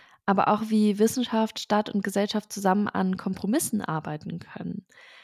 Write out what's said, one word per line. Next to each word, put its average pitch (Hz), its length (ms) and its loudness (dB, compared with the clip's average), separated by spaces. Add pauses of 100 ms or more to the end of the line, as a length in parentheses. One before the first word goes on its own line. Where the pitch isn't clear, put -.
(240)
aber 196 240 4
auch 208 200 2
wie 214 300 4
Wissenschaft, 220 640 0
Stadt 208 300 0
und 202 120 -2
Gesellschaft 202 480 -2
zusammen 202 380 0
an 185 300 -2
Kompromissen 202 640 -2
arbeiten 156 560 -6
können. - 480 -10 (380)